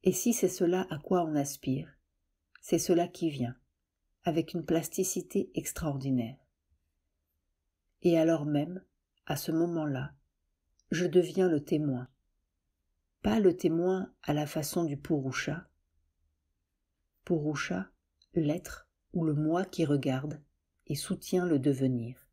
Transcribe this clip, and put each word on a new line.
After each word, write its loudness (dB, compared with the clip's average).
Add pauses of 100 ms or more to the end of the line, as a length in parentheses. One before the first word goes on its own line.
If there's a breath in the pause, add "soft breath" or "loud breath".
Et 6
si 0
c'est 2
cela 0
à -6
quoi 2
on -2
aspire, -4 (640)
c'est 0
cela 2
qui -4
vient, -4 (680)
avec 0
une -4
plasticité -2
extraordinaire. -2 (1700)
Et 6
alors 4
même, -2 (440)
à -2
ce -4
moment-là, -2 (760)
je 0
deviens 4
le 2
témoin. -2 (1120)
Pas 2
le 6
témoin 0 (100)
à -2
la 0
façon -2
du -2
Purusha. -4 (1500)
Purusha, -2 (440)
l'être -2 (240)
ou 0
le 2
moi 0
qui -2
regarde 0 (440)
et -2
soutient -2
le 2
devenir. 0